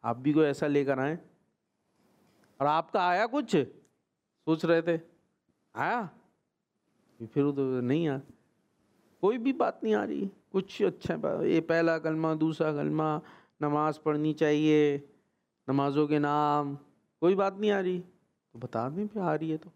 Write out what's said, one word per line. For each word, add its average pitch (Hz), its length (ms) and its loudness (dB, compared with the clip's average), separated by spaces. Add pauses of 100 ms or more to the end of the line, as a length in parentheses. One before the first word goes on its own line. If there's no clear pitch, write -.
آپ 117 160 -4
بھی 139 160 0
کوئی 156 120 6
ایسا 143 220 -2
لے 143 180 2
کر 135 120 0
آئیں۔ 143 180 -2 (1400)
اور 139 100 0
آپ 160 240 0
کا 185 160 2
آیا 180 240 2
کچھ؟ 254 240 -2 (920)
سوچ 160 200 0
رہے 165 160 4
تھے، 165 160 0 (760)
آیا؟ 185 320 -4 (1120)
پھر 143 380 -2
تو 131 260 -2
نہیں 147 260 0
آیا، 139 120 -2 (1000)
کوئی 214 180 0
بھی 254 160 -2
بات - 300 -2
نہیں 220 100 2
آ 208 140 0
رہی، - 200 -4 (240)
کچھ 190 300 -4
اچھا 180 340 -2
بات، 156 300 -2
یہ 165 160 2
پہلا 165 380 0
کلمہ، 160 340 -2
دوسرا 156 380 -2
کلمہ، 151 480 -2 (400)
نماز 151 440 0
پڑھنی 151 300 0
چاہیے، 151 640 4 (680)
نمازوں 139 400 2
کے 147 120 2
نام، 147 560 2 (440)
کوئی 180 160 4
بات 196 220 0
نہیں 208 140 0
آ 196 100 0
رہی، 180 200 -2 (500)
تو 117 80 -18
بتا 120 300 -4
دیں 185 240 -6
پھر 214 80 -6
آ 156 160 0
رہی 160 140 -4
ہے 156 60 -4
تو۔ 170 180 -14